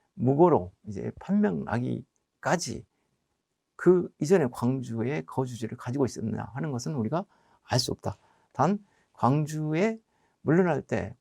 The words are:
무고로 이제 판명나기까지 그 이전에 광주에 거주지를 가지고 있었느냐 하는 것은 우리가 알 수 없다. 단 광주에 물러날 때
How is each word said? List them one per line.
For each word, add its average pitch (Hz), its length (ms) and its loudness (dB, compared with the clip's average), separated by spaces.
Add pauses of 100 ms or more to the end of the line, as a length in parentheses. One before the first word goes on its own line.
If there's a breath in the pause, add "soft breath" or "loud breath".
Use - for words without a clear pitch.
(140)
무고로 131 580 4 (160)
이제 120 320 -8
판명나기까지 143 1700 -2 (880)
그 180 340 4 (100)
이전에 156 300 4
광주에 123 760 -2
거주지를 123 540 -6
가지고 131 280 -2
있었느냐 107 480 -4
하는 151 180 -6
것은 135 240 -6
우리가 139 300 -2 (400 soft breath)
알 - 140 0
수 - 120 -2
없다. - 260 -8 (340 soft breath)
단 175 260 2 (360 soft breath)
광주에 156 840 0 (440)
물러날 160 400 2
때 95 400 -4